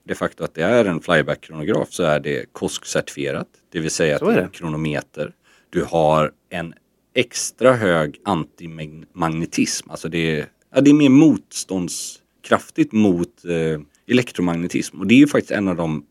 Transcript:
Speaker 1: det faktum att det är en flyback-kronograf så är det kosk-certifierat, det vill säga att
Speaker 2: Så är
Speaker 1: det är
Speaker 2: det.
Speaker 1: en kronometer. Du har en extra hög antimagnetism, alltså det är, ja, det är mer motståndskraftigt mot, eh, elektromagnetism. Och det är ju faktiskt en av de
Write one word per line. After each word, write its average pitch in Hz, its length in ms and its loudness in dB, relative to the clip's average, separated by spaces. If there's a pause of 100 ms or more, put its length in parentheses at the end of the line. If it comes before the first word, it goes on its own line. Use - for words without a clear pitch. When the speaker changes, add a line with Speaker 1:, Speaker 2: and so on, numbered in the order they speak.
Speaker 1:
det 95 100 -8
faktum - 300 -6
att - 100 -10
det 80 80 -4
är 113 220 4
en 82 160 -2
flyback-kronograf 76 920 -2
så - 120 -4
är 76 180 2
det 69 320 -4
kosk-certifierat, - 960 -6 (240)
det 90 80 -4
vill 80 100 -4
säga 76 240 0
att 67 60 -2
Speaker 2:
Så 170 60 -2
är 220 40 2
Speaker 1:
det 233 40 2
är 101 60 2
Speaker 2:
det. - 40 -2
Speaker 1:
en 87 60 -10
kronometer. 76 840 -8 (380)
Du - 140 -2
har 78 480 2 (180)
en 82 240 -8 (400)
extra - 580 0
hög 85 520 0
antimagnetism, 80 1700 -6
alltså 80 180 -10
det 80 300 -2
är, 71 80 -6 (280)
ja, 131 60 2
det 139 100 6
är 147 40 8
mer 147 140 6
motståndskraftigt - 1800 0
mot, 95 520 0
eh, 80 360 -2 (260)
elektromagnetism. 90 920 -2
Och 98 60 -6
det 110 80 4
är 131 40 8
ju 147 80 8
faktiskt 123 240 -2
en 101 180 -2
av 87 80 -2
de 78 340 -4